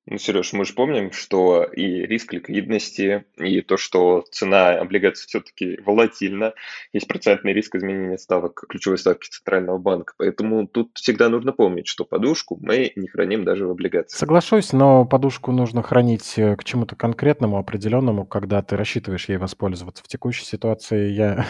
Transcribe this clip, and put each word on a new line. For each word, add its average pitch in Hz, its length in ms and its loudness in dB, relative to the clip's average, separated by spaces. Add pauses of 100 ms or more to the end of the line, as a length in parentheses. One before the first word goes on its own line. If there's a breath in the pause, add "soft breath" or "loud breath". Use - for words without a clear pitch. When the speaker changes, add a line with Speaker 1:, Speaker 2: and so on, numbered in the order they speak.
Speaker 1:
Ну, 104 120 -8
Серёж, 95 360 -2
мы 98 100 0
же 92 100 -8
помним, 123 380 0
что 90 520 4
и 90 420 -4
риск 113 260 -4
ликвидности, 101 920 -2 (140)
и 92 220 0
то, - 160 0
что 90 560 2
цена 95 480 4
облигаций 92 480 0
всё-таки - 580 -8
волатильна, 101 680 0 (380 loud breath)
есть - 160 -4
процентный 101 460 2
риск 104 220 -2
изменения 95 420 -4
ставок, 87 500 -2
ключевой 95 300 -2
ставки - 320 0
Центрального 92 480 -2
банка. 90 400 -2
Поэтому 107 500 0
тут 117 260 -2
всегда 117 340 2
нужно 120 240 0
помнить, 92 360 0
что - 160 -8
подушку 113 580 -2
мы 123 340 0
не 92 120 -8
храним 92 360 -2
даже 95 220 0
в 90 60 -2
облигациях. 90 460 -4
Speaker 2:
Соглашусь, 170 540 2
но 135 340 8
подушку 131 460 0
нужно 120 300 0
хранить, 120 560 2
э, 104 180 4
к - 80 -10
чему-то 120 320 -4
конкретному, 117 600 0
определённому, 107 680 -2
когда 101 360 -2
ты 101 140 -4
рассчитываешь 98 520 -4
ей 98 100 -2
воспользоваться. 92 640 -6
В - 40 -20
текущей - 380 -6
ситуации 107 640 -2
я 104 400 0